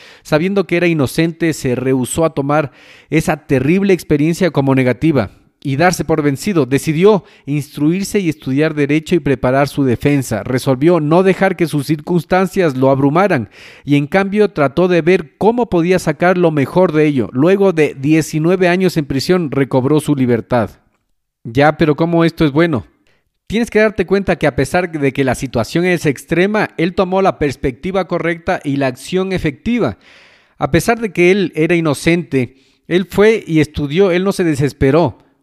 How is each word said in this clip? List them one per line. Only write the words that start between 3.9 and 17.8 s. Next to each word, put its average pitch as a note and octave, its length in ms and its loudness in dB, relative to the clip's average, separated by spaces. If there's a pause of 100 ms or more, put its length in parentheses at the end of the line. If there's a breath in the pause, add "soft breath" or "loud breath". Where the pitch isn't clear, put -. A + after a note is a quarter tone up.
experiencia D#3+ 560 0
como C3+ 240 0
negativa B2+ 560 0 (320)
y C3+ 140 -4
darse E3+ 280 0
por D#3 200 -2
vencido. D3 420 0
Decidió D#3+ 600 2 (200 soft breath)
instruirse D3+ 760 -2
y E3+ 80 -2
estudiar D3 440 -2
derecho D3+ 400 -2
y E3+ 60 2
preparar C#3 480 0
su C#3+ 160 -4
defensa. C3 580 0
Resolvió C3+ 580 0
no D#3 220 2
dejar F#3+ 340 0
que E3 120 -2
sus C#3+ 180 -4
circunstancias E3+ 920 -2
lo C3 140 2
abrumaran C#3+ 640 0 (340 loud breath)
y C#3+ 120 2
en C#3+ 100 0
cambio G3 420 0
trató D3+ 380 0
de F3 160 2
ver F3 340 0
cómo A#3 320 0
podía F3 300 0
sacar F3 400 0
lo E3+ 100 4
mejor D#3 420 0
de D3+ 140 2
ello. C3 280 0
Luego F#3+ 380 2
de D#3 220 0